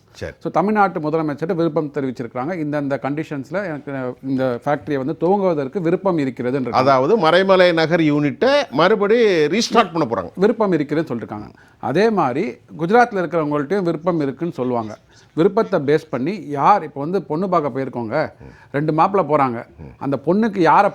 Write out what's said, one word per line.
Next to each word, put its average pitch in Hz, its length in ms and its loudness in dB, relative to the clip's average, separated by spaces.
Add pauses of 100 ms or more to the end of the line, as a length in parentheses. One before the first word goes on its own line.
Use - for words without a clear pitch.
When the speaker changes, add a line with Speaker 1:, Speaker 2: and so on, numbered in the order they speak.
(100)
Speaker 1:
சரி. 80 280 -10
Speaker 2:
So, - 140 -8
தமிழ்நாட்டு 196 480 0
முதலமைச்சர் 156 540 -4
விருப்பம் 160 380 -2
தெரிவிச்சிருக்கிறாங்க, 131 680 -6
"இந்தந்த 147 400 -4
கண்டிஷன்ஸ்ல 147 680 -6
எனக்கு 135 500 -8 (120)
இந்த 131 380 -2
ஃபேக்டரியை 147 320 -2
வந்து 139 240 -4
துவங்குவதற்கு 185 600 0
விருப்பம் 180 380 0
இருக்கிறதுன்றது." 127 500 -2
Speaker 1:
அதாவது, 131 500 4
மறைமலை 180 540 6
நகர் 165 280 2
யூனிட்டை 151 680 2
மறுபடி 196 460 4 (100)
ரீஸ்டார்ட் 185 680 0
பண்ண 160 180 0
போறாங்க. 95 240 -4
Speaker 2:
விருப்பம் 208 380 0
இருக்குதுன்னு 151 400 -2
சொல்லிருக்காங்க. 107 360 -10 (300)
அதே 180 320 0
மாதிரி 170 400 -2 (280)
குஜராத்ல 208 460 2
இருக்கிறவங்கள்ட்டயும் 151 580 -2
விருப்பம் 170 380 -2
இருக்குன்னு 143 340 -4
சொல்லுவாங்க. 120 440 -4 (360)
விருப்பத்தை 190 460 2
பேஸ் 147 300 0
பண்ணி 143 380 -4
யார் 160 340 2
இப்போ 139 180 -12
வந்து 170 220 -4
பொண்ணு 160 260 -4
பார்க்க 147 320 0
போயிருக்கோங்க, 127 520 -4 (400)
ரெண்டு 156 200 0
மாப்பிள்ளை 165 420 2
போறாங்க, 127 320 0 (320)
அந்த 135 280 -2
பொண்ணுக்கு 202 320 2
யாரை 175 360 6